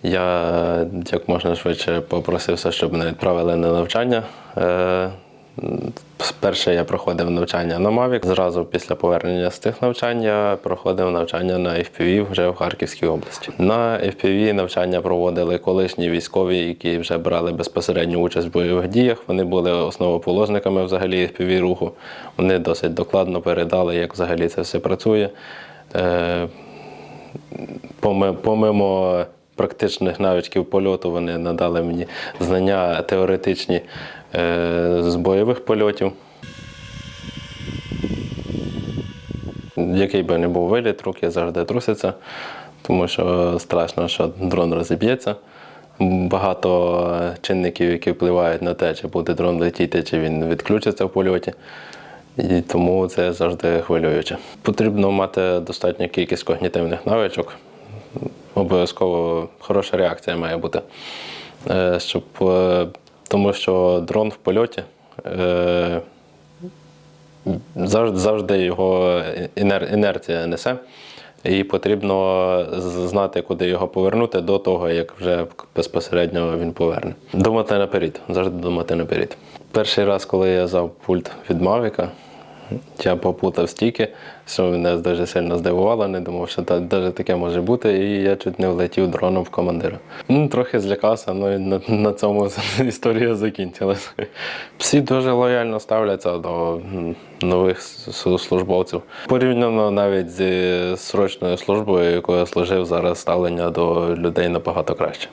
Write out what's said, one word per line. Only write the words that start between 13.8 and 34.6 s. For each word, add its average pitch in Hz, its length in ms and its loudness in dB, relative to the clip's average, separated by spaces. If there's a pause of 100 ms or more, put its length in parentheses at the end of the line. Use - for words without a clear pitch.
F 98 220 -2
P - 0 -
V 104 280 4
навчання 90 480 0
проводили 87 560 0
колишні 92 520 0
військові, 90 480 0
які 85 400 -2
вже 85 200 -2
брали 85 340 0
безпосередню 87 680 -2
участь 87 280 0
в 82 40 -8
бойових 90 360 2
діях. 117 300 2 (100)
Вони 95 160 0
були 90 280 2
основоположниками 92 1120 0
взагалі 92 360 0
F - 200 -2
P 90 60 0
V 92 140 4
руху. 90 300 0 (460)
Вони 92 220 4
досить 82 340 0
докладно 90 480 0
передали, 87 540 2
як 85 180 -2
взагалі 85 340 0
це 90 140 -2
все - 180 -4
працює. 104 500 2 (680)
Е, 87 520 0 (1500)
поми-, 98 340 2
помимо 98 920 2 (300)
практичних 95 640 -2
навичків 92 460 2
польоту, 95 460 0
вони 85 260 -2
надали 85 440 0
мені 85 260 -2 (320)
знання 90 600 2
теоретичні, 92 800 0 (540)
е, 87 640 2